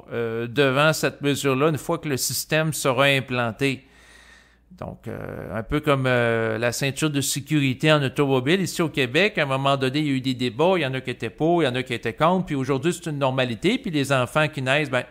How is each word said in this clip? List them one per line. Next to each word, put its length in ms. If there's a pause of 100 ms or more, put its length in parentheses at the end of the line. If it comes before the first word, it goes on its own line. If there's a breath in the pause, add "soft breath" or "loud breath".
(140)
euh, 320
devant 480
cette 280
mesure-là 480
une 100
fois 180
que 100
le 100
système 560
sera 320
implanté. 840 (800 soft breath)
Donc, 380
euh, 500
un 60
peu 160
comme, 260
euh, 520
la 160
ceinture 360
de 120
sécurité 720
en 100
automobile. 560
Ici 220
au 80
Québec, 480
à 60
un 20
moment 320
donné, 220
il 60
y 40
a 40
eu 80
des 120
débats, 420
il 60
y 40
en 80
a 60
qui 120
étaient 180
pour, 340
il 20
y 20
en 80
a 60
qui 120
étaient 200
contre, 340
puis 80
aujourd'hui, 360
c'est 180
une 80
normalité, 600
puis 120
les 220
enfants 380
qui 120
naissent, 300
ben, 200